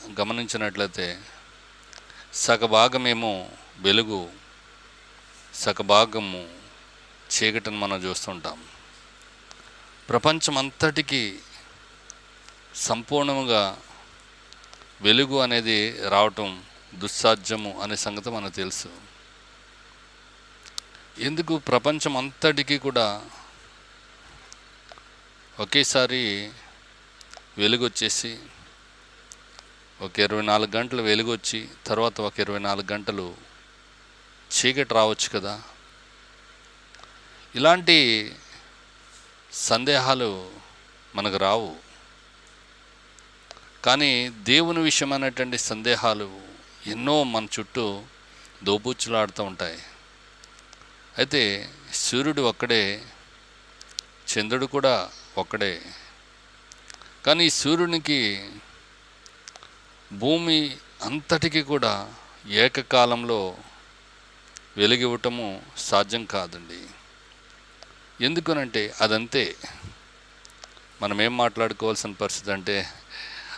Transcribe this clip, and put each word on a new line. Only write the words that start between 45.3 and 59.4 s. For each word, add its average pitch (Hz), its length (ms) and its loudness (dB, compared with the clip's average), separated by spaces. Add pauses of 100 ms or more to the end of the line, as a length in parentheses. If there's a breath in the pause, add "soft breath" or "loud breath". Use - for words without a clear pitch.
సందేహాలు 110 840 0 (460)
ఎన్నో 143 360 2
మన 113 240 -2 (120)
చుట్టూ 104 420 -6 (600 loud breath)
దోబూచులాడుతూ 107 800 0
ఉంటాయి. 87 360 -8 (1400)
అయితే 113 520 0 (240)
సూర్యుడు 143 480 0
ఒక్కడే, 110 640 0 (1300)
చంద్రుడు 113 320 0
కూడా 131 440 2 (280)
ఒక్కడే. 95 440 -2 (1400 loud breath)
కానీ 160 200 6
ఈ 156 40 4
సూర్యునికి 147 1000 0 (1600)